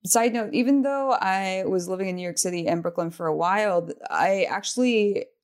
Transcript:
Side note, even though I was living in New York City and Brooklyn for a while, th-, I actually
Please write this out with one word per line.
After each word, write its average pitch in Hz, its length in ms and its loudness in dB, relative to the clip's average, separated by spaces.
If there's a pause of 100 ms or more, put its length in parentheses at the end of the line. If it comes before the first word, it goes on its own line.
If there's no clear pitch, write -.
Side 233 280 2
note, 226 200 -4
even 262 280 4
though 269 320 0
I 190 520 0
was 180 220 0
living 185 220 -4
in 180 80 -4
New 180 60 -6
York 175 140 -6
City 175 300 -2
and 170 140 0
Brooklyn 170 280 -4
for 165 160 -8
a 156 80 0
while, 180 500 2
th-, - 140 -12 (120)
I 185 400 2
actually 208 800 0 (160)